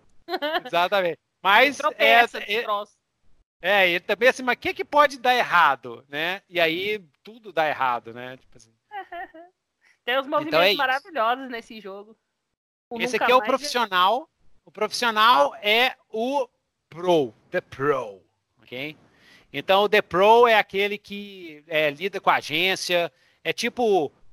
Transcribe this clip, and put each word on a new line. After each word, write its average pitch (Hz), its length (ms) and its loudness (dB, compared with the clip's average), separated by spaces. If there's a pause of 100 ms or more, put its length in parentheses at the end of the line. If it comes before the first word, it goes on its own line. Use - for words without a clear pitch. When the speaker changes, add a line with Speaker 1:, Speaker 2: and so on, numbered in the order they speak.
(260)
Speaker 1:
tudo. 339 140 -6
<laughs> 320 280 -4
Speaker 2:
exatamente. 180 520 -2 (240)
Mas 277 220 6
Speaker 1:
Ele 285 100 0
tropeça 233 640 2
Speaker 2:
é, - 20 -10 (160)
Speaker 1:
no 226 40 -2
Speaker 2:
é, 240 40 -4
Speaker 1:
troço. 208 300 -6 (680)
Speaker 2:
é, 190 280 2
ele 175 100 -2
também 214 300 0
assim, - 140 -2
mas 247 120 -2
o - 40 -16
que 370 140 -6
que - 120 -10
pode 285 340 2
dar 254 160 2
errado, 143 760 0
né? 165 400 -6
E 175 100 -4
aí 185 400 -2 (240)
tudo 214 300 -20
dá 156 160 0
errado, 117 440 -4
né? 127 240 -16
Tipo - 200 -20
assim. 113 160 -20 (160)
Speaker 1:
<laughs> 359 560 -18 (580)
Tem 247 160 -2
uns 269 80 -6
Speaker 2:
Então 294 120 -10
Speaker 1:
movimentos 302 200 0
Speaker 2:
é 349 100 4
isso. 202 80 0
Speaker 1:
maravilhosos 262 720 -4
nesse 226 320 -16
jogo. 202 340 -18 (760)
O 233 120 -10
Speaker 2:
Esse 247 120 -4
Speaker 1:
Nunca 220 120 -2
Speaker 2:
aqui 233 60 2
é 254 40 6
o 254 40 6
Speaker 1:
Mais 214 80 -6
é 247 40 -2
Speaker 2:
profissional. 233 800 0 (340)
O 165 80 -20
profissional 233 920 2
é 226 340 2 (140)
o 247 380 -4 (420)
pro, 160 440 0 (180)
the 180 100 -4
pro, 127 600 -6 (400)
ok? 139 340 -14 (580)
Então 190 300 2
o 202 60 0
the 208 120 2
pro 220 460 6
é 226 80 6
aquele 202 420 -2
que, 196 720 -18
é, 156 220 0
lida 156 300 -8
com - 100 -2
a 156 60 4
agência, 170 760 -2 (320)
é 165 100 -4
tipo 214 580 -2 (220)